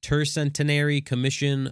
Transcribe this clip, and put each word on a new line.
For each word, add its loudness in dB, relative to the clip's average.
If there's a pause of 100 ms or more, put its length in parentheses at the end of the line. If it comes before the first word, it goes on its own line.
Tercentenary 0
Commission 0